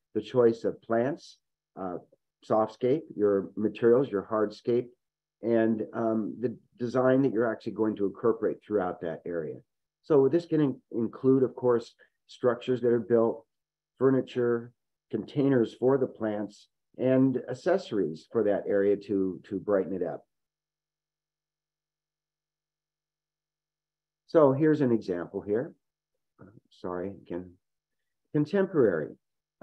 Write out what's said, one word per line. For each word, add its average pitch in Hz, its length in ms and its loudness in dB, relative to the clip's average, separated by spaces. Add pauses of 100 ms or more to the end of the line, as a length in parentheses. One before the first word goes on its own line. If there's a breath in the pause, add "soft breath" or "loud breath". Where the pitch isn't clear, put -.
(140)
the 110 80 -2
choice 117 440 2
of - 160 -6
plants, 123 560 -4 (420)
uh, 90 200 -8 (460)
softscape, 123 580 0 (120)
your 101 400 0
materials, 117 540 2
your 95 200 -4
hardscape, 110 580 -2 (540)
and, 113 420 0 (100)
um, 110 460 -2
the 117 180 -4 (200)
design 127 440 2
that 135 100 0
you're 113 200 0
actually 107 220 -8
going 107 220 -2
to 98 100 -2
incorporate 98 580 -2
throughout 92 380 -2
that 82 240 -8
area. 80 300 -6 (480)
So 139 240 4
this 170 180 0
can 156 160 0
in-, 135 200 -2 (100)
include, 131 520 2
of 117 120 0
course, 120 380 0 (340 soft breath)
structures 120 540 -2
that 120 100 2
are 120 80 4
built, 113 460 0 (540)
furniture, 123 720 0 (400)
containers 120 640 0
for 131 240 2
the 127 100 -2
plants, 104 600 -8 (300)
and 131 520 2
accessories 117 840 -4
for 113 120 0
that 101 240 0
area 101 300 2
to, 98 460 -4
to 98 160 -8
brighten 95 340 0
it 90 100 -4
up. 80 220 -8 (4000)
So 151 240 6
here's 147 300 2
an 127 100 2
example 92 500 -2
here. 110 320 -4 (1000)
Sorry, 90 380 -8
again. 90 440 -14 (800)
Contemporary. 151 840 0 (480)